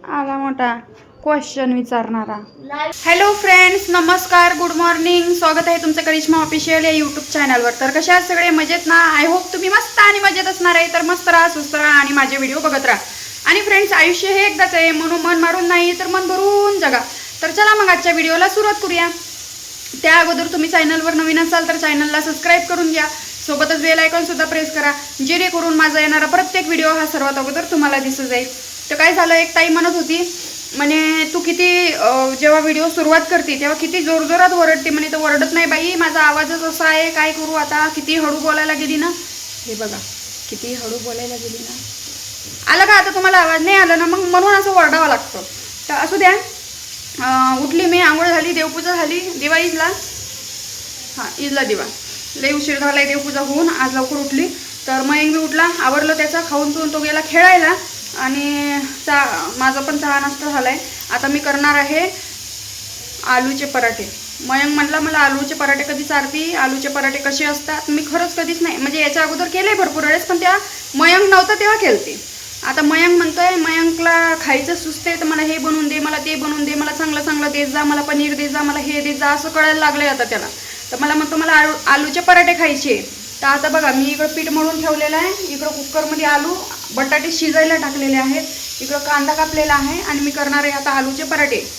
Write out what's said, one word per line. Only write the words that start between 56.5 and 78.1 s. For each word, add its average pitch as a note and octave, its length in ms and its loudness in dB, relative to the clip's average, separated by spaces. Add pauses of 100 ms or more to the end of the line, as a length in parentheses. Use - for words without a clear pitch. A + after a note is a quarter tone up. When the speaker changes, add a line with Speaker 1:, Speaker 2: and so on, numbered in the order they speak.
Speaker 1:
पिऊन D#4 220 -4
तो D#4 60 -2
गेला D4+ 200 -2 (100)
खेळायला. F4 440 6 (460)
आणि C#4+ 580 -2 (280)
चा-, C4+ 540 0
माझा C4+ 200 2
पण C#4+ 180 -4
चहा C#4+ 220 0
नाश्ता C#4+ 320 -4
झालाय. C4+ 260 0 (360)
आता B3 140 -2
मी C#4+ 120 0
करणार C#4+ 360 2
आहे D4+ 340 2 (1160)
आलूचे C4 380 0
पराठे. A#3 440 -4 (400)
मयंक C#4+ 260 0
म्हटला, D4 240 0
"मला D#4 180 -2
आलूचे C#4+ 380 0
पराठे C#4+ 380 -2
कधी C#4+ 100 -6
चारती? D4+ 520 -4
आलूचे C4+ 340 -2
पराठे C#4 280 -2
कसे C#4 280 -2
असतात?" D4+ 440 -4
मी D4 120 0 (100)
खरंच E4+ 240 -2
कधीच E4 260 -4
नाही, E4+ 160 -2
म्हणजे C#4+ 240 -2
याच्या D4 220 2
अगोदर D#4+ 220 -2
केले F#4+ 280 0
भरपूर D#4 300 0
वेळेस, D#4 220 2
पण F4 140 0
त्या F#4 180 4 (380)
मयंक F4 340 4
नव्हता F#4+ 260 6
तेव्हा G#4 220 2
केलते. F#4 420 0 (480)
आता C4+ 140 -2
मयंक E4 360 4
म्हणतोय, E4+ 380 2
मयंकला E4 840 2
खायचं C#4+ 340 0
सुचते, E4 400 -6
तर E4 80 -6
"मला D#4 180 0
हे D#4 160 -2
बनवून D#4 300 -2
दे, D4+ 120 -4
मला D4+ 180 -2
ते D#4 180 -4
बनवून D4 300 -4
दे, D4 80 -4
मला D4 180 -2
चांगलं D4+ 300 -2
चांगलं D4 260 -2
देत C#4+ 200 -2
जा, D4 160 -2
मला D4 180 0
पनीर D4 320 0